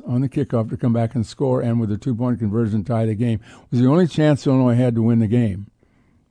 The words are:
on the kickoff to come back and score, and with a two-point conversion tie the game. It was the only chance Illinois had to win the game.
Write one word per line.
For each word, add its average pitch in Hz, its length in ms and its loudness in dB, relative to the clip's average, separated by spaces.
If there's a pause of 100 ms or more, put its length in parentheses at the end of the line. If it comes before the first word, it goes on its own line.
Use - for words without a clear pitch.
on 123 140 -2
the 135 80 -2
kickoff 120 420 -2
to 127 60 -8
come 123 160 0
back 113 240 -2
and 110 100 -2
score, 131 340 -2
and 117 200 0
with 110 100 -2
a 104 80 -4
two-point 123 400 -2
conversion 110 460 -2
tie 113 200 -2
the 110 120 -2
game. 113 260 -2
It - 300 -20
was 120 80 2
the 127 80 4
only 170 180 4
chance 151 400 2
Illinois 131 300 4
had 123 180 2
to 113 80 0
win 117 160 2
the 113 80 2
game. 101 400 0 (640)